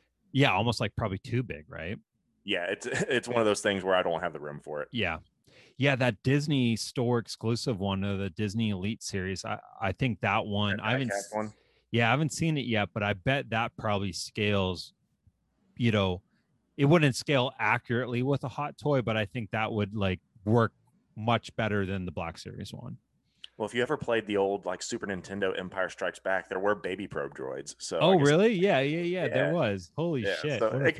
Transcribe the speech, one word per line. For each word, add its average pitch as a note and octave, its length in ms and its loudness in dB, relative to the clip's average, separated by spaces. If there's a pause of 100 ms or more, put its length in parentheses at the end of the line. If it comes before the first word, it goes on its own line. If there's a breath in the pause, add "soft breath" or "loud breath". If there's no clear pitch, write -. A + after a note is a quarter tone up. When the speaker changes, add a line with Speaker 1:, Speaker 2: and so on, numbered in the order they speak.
(320 soft breath)
Speaker 1:
Yeah, C3+ 220 4
almost, A2 260 2
like, G#2+ 160 -4
probably G2 240 -2
too A#2+ 240 -2
big, D#2 260 -10
right? E2+ 280 -10 (460)
Speaker 2:
Yeah, F2+ 260 -2
it's, G#2 160 -4
<laughs> A#2+ 60 -4
it's C3 360 0
one A#2+ 120 2
of A2 60 4
those G#2 160 4
things G2 220 0
where F#2 120 4
I F#2 80 4
don't E2+ 180 0
have E2+ 120 -4
the D2 60 -12
room D2 240 -10
for D2+ 180 -8
it. - 100 -8
Speaker 1:
Yeah. F#2 260 -2 (600 loud breath)
Yeah, C3+ 200 2
that A#2+ 260 0
Disney C3+ 520 2
store A#2+ 440 -2
exclusive A2+ 600 -2
one, G2 240 0
uh, G2+ 140 -2
the G2 120 -4
Disney G#2+ 420 -2
Elite G2 320 -4
series, F#2+ 420 -4
I, G#2+ 140 -6 (220)
I F#2+ 100 0
think B2 300 -2
that G#2 240 2
one, G2+ 320 0
Speaker 2:
That - 80 -8
Speaker 1:
I A2+ 60 2
haven't C3 180 0
Speaker 2:
die-cast G2+ 220 -4
Speaker 1:
s-, G#2+ 40 -10
Speaker 2:
one? G#2+ 180 -4 (380 soft breath)
Speaker 1:
yeah, A#2 160 4
I A2+ 40 4
haven't D3 220 2
seen E3 240 0
it A#2+ 80 -2
yet, G#2+ 280 0
but G#2 100 -2
I G#2 100 2
bet C3 380 -2
that A2+ 260 0
probably G2+ 340 0
scales, G2 840 -2 (840)
you A#2 140 4
know, F#2+ 300 2 (560)
it C#3+ 80 4
wouldn't D3+ 300 6
scale C3+ 440 0
accurately A#2+ 640 0
with C3+ 200 0
a C#3 60 -6
hot - 280 -8
toy, C#3+ 240 2
but A2 160 0
I G#2+ 80 0
think A2+ 260 -8
that A2 200 -2
would, G#2 240 -2
like, F#2+ 240 0 (260)
work A2+ 280 4 (420)
much A#2 400 0
better G#2 300 0
than F#2 200 -4
the F2 60 -6
Black E2+ 280 -8
Series F#2+ 340 -12
one. - 240 -12 (600 loud breath)
Speaker 2:
Well, G#2+ 100 -4
if G#2+ 60 -8
you A#2+ 80 0
ever C3+ 160 0
played A2+ 300 0
the G#2 100 0
old, G2 280 2
like, F2+ 180 -4
Super A2+ 240 -6
Nintendo G2 500 -2
Empire F#2 320 -4
Strikes - 300 -6
Back, F#2+ 300 -2
there F#2 100 -4
were G2+ 160 2
baby F#2+ 320 -6
probe D2 280 -6
droids. C2+ 440 -8
So E2+ 200 -4
Speaker 1:
Oh, E3+ 120 6
Speaker 2:
I F#3+ 60 6
guess C#3+ 100 6
Speaker 1:
really? G3 260 4
Yeah, F3+ 280 2
yeah, D3+ 200 -2
yeah, F3 260 -2
there - 180 2
Speaker 2:
Yeah. D#3 80 0
Speaker 1:
was. G#2 420 -2
Holy D3+ 300 -2
Speaker 2:
Yeah, F#2+ 100 0
Speaker 1:
shit, B2+ 240 -2
Speaker 2:
so A2 120 2
Speaker 1:
what C3 100 -2
a C#3 60 0
Speaker 2:
it, E3 120 0